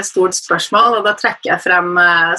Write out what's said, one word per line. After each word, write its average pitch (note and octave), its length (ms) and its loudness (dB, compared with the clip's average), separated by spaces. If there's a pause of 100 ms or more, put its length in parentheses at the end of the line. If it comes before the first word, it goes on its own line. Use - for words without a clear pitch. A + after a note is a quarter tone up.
stort F#3 320 -2
spørsmål, G#3+ 640 0
og G3+ 80 -2
da G#3 80 0
trekker G3 380 -4
jeg F3 100 -4
frem, F3 380 0
eh, E3+ 380 2